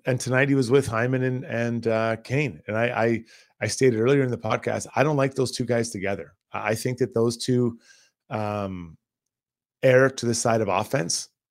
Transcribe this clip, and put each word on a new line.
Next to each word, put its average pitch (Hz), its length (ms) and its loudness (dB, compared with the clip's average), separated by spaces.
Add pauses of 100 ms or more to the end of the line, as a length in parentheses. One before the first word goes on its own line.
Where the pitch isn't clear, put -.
and 127 120 0
tonight 127 300 2
he 139 60 2
was 131 160 0
with 135 160 4
Hyman 123 380 0
and, 127 200 -4
and, 117 420 -4
uh, 113 300 0
Kane. 120 500 -4
And 107 100 -4
I, 117 100 2
I, 117 380 0 (360)
I 117 60 -2
stated 113 340 4
earlier 135 220 4
in 127 80 0
the 113 80 -4
podcast, 110 480 -2 (100)
I 117 60 6
don't 151 140 2
like 135 180 0
those 127 180 -2
two 123 140 -4
guys 117 240 0
together. 98 440 -6 (180)
I, 107 180 -4
I 113 40 0
think 123 240 -4
that 127 140 0
those 117 240 0
two, 123 420 0 (520)
um, 98 680 -6 (840)
err 131 260 6
to 127 160 -6
the 117 100 0
side 113 280 0
of 98 60 -2
offense, 107 600 -2 (220)